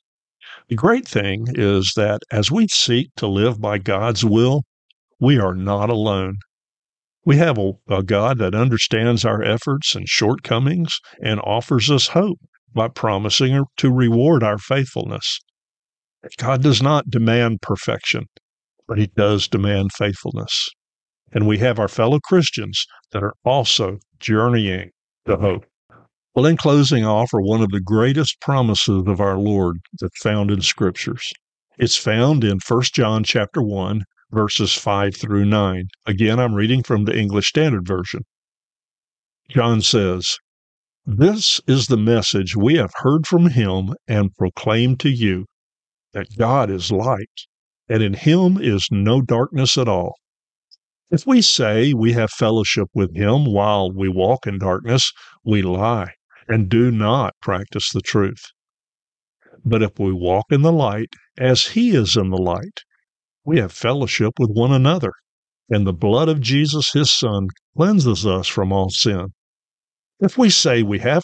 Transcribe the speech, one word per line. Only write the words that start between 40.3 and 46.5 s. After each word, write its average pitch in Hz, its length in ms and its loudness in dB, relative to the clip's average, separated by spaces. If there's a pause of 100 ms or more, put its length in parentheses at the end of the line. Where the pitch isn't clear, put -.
"This 170 640 2
is 131 200 2
the 120 100 2
message 107 580 0
we 117 200 4
have 113 200 0
heard 147 300 0
from 175 220 4
Him 101 460 0 (140)
and 101 300 0
proclaimed 117 640 0
to 147 80 0
you, 104 360 0 (680)
that 98 140 -8 (100)
God 120 320 2